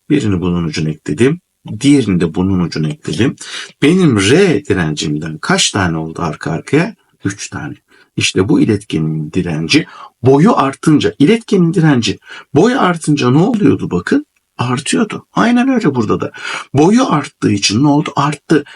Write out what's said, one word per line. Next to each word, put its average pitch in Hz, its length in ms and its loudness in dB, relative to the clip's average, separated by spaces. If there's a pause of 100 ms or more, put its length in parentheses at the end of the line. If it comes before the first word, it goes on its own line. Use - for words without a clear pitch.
(100)
birini 113 300 0
bunun 87 240 -2
ucuna 78 240 -4
ekledim, 113 520 -2 (400)
diğerini 120 400 2
de 82 140 -2
bunun 92 260 0
ucuna 80 280 -4
ekledim. 78 480 -4 (460)
Benim 151 380 4
R 135 440 2
direncimden 78 720 -4
kaç - 320 -2
tane 87 260 -2
oldu 80 260 -8
arka 80 280 -6
arkaya? 156 440 -2 (300)
Üç - 260 -8
tane. - 240 -10 (420)
İşte - 320 -2
bu - 120 2
iletkenin 78 720 -2
direnci 82 540 -2 (360)
boyu 143 340 4
artınca, 135 640 0
iletkenin 180 560 2
direnci 131 440 2 (360)
boyu 233 260 4
artınca 160 500 0
ne 135 80 4
oluyordu 185 520 2
bakın? 90 360 -2 (320)
Artıyordu. 156 720 -4
Aynen 240 360 2
öyle 220 260 0
burada 101 260 -2
da. - 120 -8 (420)
Boyu 202 380 4
arttığı 143 380 -2
için 104 340 0
ne 147 40 4
oldu? 147 280 0
Arttı. 147 480 0 (120)